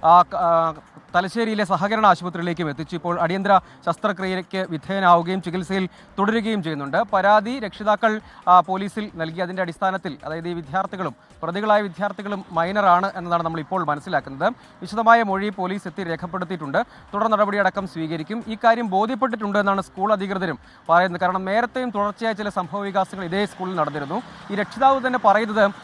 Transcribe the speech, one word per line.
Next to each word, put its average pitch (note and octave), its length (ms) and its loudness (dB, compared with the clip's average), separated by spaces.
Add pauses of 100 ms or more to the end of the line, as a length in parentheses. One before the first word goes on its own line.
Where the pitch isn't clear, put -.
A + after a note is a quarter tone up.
ആ, F3 160 8
ക-, F3 140 0
ആ, E3 380 2 (420)
തലശ്ശേരിയിലെ G#3 480 0
സഹകരണ G3+ 420 0
ആശുപത്രിയിലേക്കും F3 640 2
എത്തിച്ചു. D#3 260 -8
ഇപ്പോൾ F3 240 -4
അടിയന്തര F#3+ 380 2
ശസ്ത്രക്രിയയ്ക്ക് F#3 1120 -4
വിധേയനാവുകയും F3 720 2
ചികിത്സയിൽ F#3 480 -4 (300)
തുടരുകയും G#3+ 440 0
ചെയ്യുന്നുണ്ട്. D3 400 -2 (100)
പരാതി G#3 460 4
രക്ഷിതാക്കൾ, G#3+ 600 0 (260)
ആ, F3+ 120 10
പോലീസിൽ G3 560 -4
നൽകി. E3 260 -6
അതിൻ്റെ F#3 200 -4
അടിസ്ഥാനത്തിൽ, F3+ 640 -4
അതായത് E3 240 -8
ഈ F3 60 -6
വിദ്യാർത്ഥികളും E3+ 640 -6 (280)
പ്രതികളായ G#3 380 2
വിദ്യാർത്ഥികളും G3 680 -6
മൈനറാണ് F#3 640 2
എന്നതാണ് E3+ 280 -2
നമ്മൾ E3 160 -4
ഇപ്പോൾ F3 260 -4
മനസ്സിലാക്കുന്നത്. D3 680 -2 (280)
വിശദമായ A3+ 420 4
മൊഴി G3 260 -2
പോലീസ് F#3+ 380 -6
എത്തി F3+ 160 -8
രേഖപ്പെടുത്തിയിട്ടുണ്ട്. E3+ 840 -4 (280)
തുടർ G#3 140 0
നടപടിയടക്കം G3+ 600 2
സ്വീകരിക്കും. E3 600 -8
ഈ A3 160 -8
കാര്യം A#3 260 4
ബോധ്യപ്പെട്ടിട്ടുണ്ട് G#3+ 680 0
എന്നാണ് G3 220 0
സ്കൂൾ G3 320 -2
അധികൃതരും F#3+ 460 -2 (300)
പറയുന്നത്. F3 320 4
കാരണം, F#3 240 0
നേരത്തെയും A#3 440 -2
തുടർച്ചയായ G#3 440 -4
ചില G#3 160 -6
സംഭവ F3+ 300 -6
വികാസങ്ങൾ G3 460 -4
ഇതേ F#3+ 200 0
സ്കൂളിൽ F#3 300 -6
നടന്നിരുന്നു. D3+ 460 -2 (300)
ഈ G3+ 40 -6
രക്ഷിതാവ് C4 520 2
തന്നെ B3 180 -2
പറയുന്നത് G#3 460 4 (120)